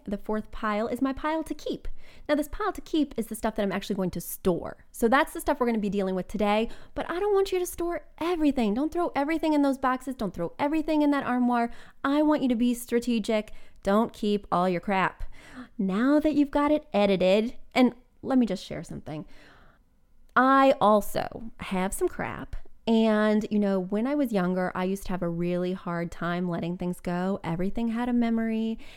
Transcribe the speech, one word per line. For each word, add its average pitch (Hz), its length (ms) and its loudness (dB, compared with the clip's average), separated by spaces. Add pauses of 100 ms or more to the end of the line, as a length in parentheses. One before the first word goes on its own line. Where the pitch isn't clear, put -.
the 202 140 -6
fourth 214 320 -6
pile, 214 360 -2
is 240 140 -4
my 269 120 0
pile 311 300 -2
to 320 100 -6
keep. - 340 -8 (420)
Now, 294 60 4
this 294 120 0
pile 403 240 -4
to - 100 -8
keep 294 360 -2
is 220 100 -4
the 214 80 -10
stuff 220 200 -4
that 214 80 0
I'm 196 80 0
actually 196 240 -4
going 185 160 -2
to 170 100 -8
store. - 720 -4
So - 160 0
that's 285 260 4
the 330 80 -8
stuff 285 180 -2
we're 247 60 2
gonna 226 140 0
be 202 100 -2
dealing 190 240 -2
with 180 140 -4
today, 214 420 0 (240)
but - 160 -6
I 339 100 -4
don't 415 140 2
want 392 180 2
you 370 60 0
to 359 80 0
store 339 400 -6 (140)
everything. 285 560 2
Don't 302 160 -2
throw 339 240 -2
everything 302 380 0
in 285 100 4
those 269 160 2
boxes. 254 360 -2
Don't 196 180 -4
throw 165 260 -6
everything 302 420 2
in 294 100 4
that 277 140 0
armoire. 240 460 0 (320)
I 285 180 2
want 302 220 4
you 254 60 2
to 247 60 2
be 240 200 2
strategic. 233 760 -2 (300)
Don't 208 320 2
keep 208 380 0
all 180 180 2
your 175 120 0
crap. 190 420 -2 (520)
Now 226 440 2
that 311 160 2
you've 285 160 2
got 294 200 2
it 302 220 0
edited, 202 640 4 (180)
and 240 200 6 (280)
let 262 160 0
me 247 80 4
just - 180 -4
share - 200 -10
something. 151 420 -12 (1120)
I 269 440 6
also - 800 2
have 190 340 -2
some 359 140 0
crap. - 480 -6 (320)
And, 214 640 4
you 214 80 2
know, 196 220 2
when 202 260 -2
I 277 80 -2
was 285 180 0
younger, 185 440 0
I 185 80 -4
used 190 220 -4
to - 40 -8
have 180 140 -2
a 170 60 -2
really 175 440 -2
hard 170 380 -6
time 175 360 -4
letting 170 300 -4
things 180 220 -4
go. 180 440 -2
Everything 196 440 -2
had 233 220 -2
a 247 40 0
memory. 226 640 0 (200)